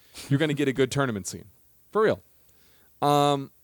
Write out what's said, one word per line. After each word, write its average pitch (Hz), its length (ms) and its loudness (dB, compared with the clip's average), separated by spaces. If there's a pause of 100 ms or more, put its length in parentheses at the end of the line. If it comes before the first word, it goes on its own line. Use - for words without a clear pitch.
(280)
you're 143 100 2
gonna 151 140 2
get 143 160 0
a 135 40 0
good 127 180 0
tournament 120 360 -2
scene. - 200 -12 (460)
For 208 100 0
real. 151 180 2 (800)
Um, 143 500 2 (120)